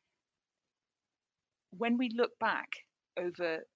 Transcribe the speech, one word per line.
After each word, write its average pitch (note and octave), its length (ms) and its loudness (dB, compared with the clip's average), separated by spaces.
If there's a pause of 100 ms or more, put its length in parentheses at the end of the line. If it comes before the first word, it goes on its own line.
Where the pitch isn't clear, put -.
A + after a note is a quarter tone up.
(1800)
When A#3 200 2
we B3 180 2
look A#3 240 4
back G#3 300 0 (500)
over F3 400 -2 (160)